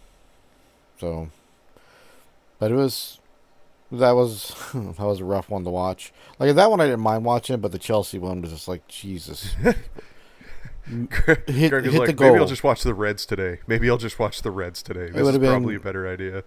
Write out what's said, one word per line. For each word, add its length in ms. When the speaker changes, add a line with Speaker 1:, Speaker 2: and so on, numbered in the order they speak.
Speaker 1:
So, 300
but 120
it 40
was, 440
that 200
was, 380
<laughs> 80
that 260
was 220
a 40
rough 240
one 140
to 60
watch. 420
Like, 160
that 140
one 120
I 40
didn't 160
mind 220
watching, 360
but 120
the 80
Chelsea 400
one 220
was 100
just 160
like, 200
Jesus. 720
Speaker 2:
<laughs> 1300
Speaker 1:
M-, 220
Speaker 2:
Greg 380
Speaker 1:
hit, 260
Speaker 2:
is 200
Speaker 1:
hit 60
Speaker 2:
like, 180
Speaker 1:
the 60
Speaker 2:
"Maybe 100
I'll 60
Speaker 1:
goal. 80
Speaker 2:
just 160
watch 200
the 120
Reds 300
today. 420
Maybe 220
I'll 80
just 220
watch 220
the 100
Reds 320
today. 220
Speaker 1:
It 80
Speaker 2:
This 80
is 40
Speaker 1:
would've 160
been, 100
Speaker 2:
probably 240
a 40
better 320
idea." 360